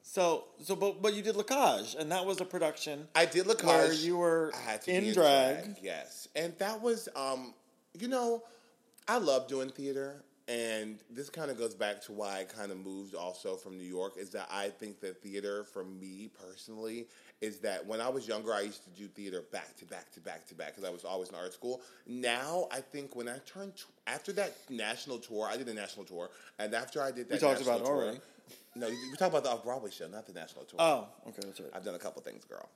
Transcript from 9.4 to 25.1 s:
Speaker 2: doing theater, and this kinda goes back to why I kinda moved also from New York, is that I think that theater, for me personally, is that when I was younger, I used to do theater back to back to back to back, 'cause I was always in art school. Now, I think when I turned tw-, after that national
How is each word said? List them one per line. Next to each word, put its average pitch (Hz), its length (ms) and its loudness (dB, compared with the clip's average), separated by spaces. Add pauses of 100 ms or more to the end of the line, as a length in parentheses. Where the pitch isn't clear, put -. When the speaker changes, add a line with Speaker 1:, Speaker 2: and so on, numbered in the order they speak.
Speaker 2:
doing 135 220 -2
theater, 139 540 -6 (240)
and 110 520 -2 (100)
this 131 200 -10
kinda 151 240 -6
goes 113 220 -2
back 104 280 -2
to - 80 -14
why 101 280 -4
I 95 40 -4 (160)
kinda 101 160 -6
moved 95 400 -10
also 90 400 -6
from 95 220 -12
New 92 100 -10
York, 90 300 -4
is 98 140 -10
that 98 200 -6
I 101 180 -2
think 101 320 -12
that 92 200 -8
theater, 101 420 -4
for 98 200 -10
me 95 460 -12 (180)
personally, 110 600 -10 (340)
is 107 180 -4
that - 260 -2
when 110 160 -4
I 123 80 0
was 131 180 -2
younger, 110 260 0
I 101 80 2
used 104 220 -6
to 92 60 -20
do 98 180 -14
theater 92 440 -8
back 87 260 -8
to - 80 -18
back 87 280 -14
to - 60 -20
back 82 280 -12
to 87 80 -20
back, 80 200 -10
'cause 98 80 -10
I 92 60 -2
was 87 160 -8
always 92 240 -4
in 90 60 -12
art 90 180 -8
school. 123 280 -6 (240)
Now, 127 680 0
I 131 100 -4
think 139 340 -12
when 120 140 -4
I 123 160 -6
turned 196 320 -12
tw-, - 80 -16 (220)
after 143 260 -4
that 190 200 0 (160)
national 117 500 -4